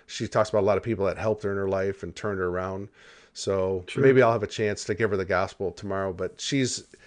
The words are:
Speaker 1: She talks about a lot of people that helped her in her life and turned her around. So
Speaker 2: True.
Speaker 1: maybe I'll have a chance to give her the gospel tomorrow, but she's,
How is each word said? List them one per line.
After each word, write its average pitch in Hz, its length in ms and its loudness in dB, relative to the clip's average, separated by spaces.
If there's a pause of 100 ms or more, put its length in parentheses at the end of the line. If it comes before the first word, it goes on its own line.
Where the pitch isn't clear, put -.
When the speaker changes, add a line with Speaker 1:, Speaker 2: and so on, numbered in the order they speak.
Speaker 1:
She 113 200 -8
talks 110 220 0
about 104 140 2
a - 20 4
lot 101 120 4
of 92 60 -4
people 98 220 -2
that 85 120 0
helped 107 260 -2
her 101 80 -2
in 98 60 -4
her 98 120 -2
life 95 340 -2
and 85 120 -10
turned 101 240 -6
her 92 80 0
around. 92 420 -4 (440)
So 95 540 -2
Speaker 2:
True. - 140 -2
Speaker 1:
maybe 131 200 8
I'll 117 100 8
have 110 120 0
a 98 40 -2
chance 104 380 -2
to 107 100 -2
give 110 160 0
her 101 60 0
the 95 80 -2
gospel 92 460 -2
tomorrow, 98 420 -4
but 90 280 -8
she's, 131 420 -2 (240)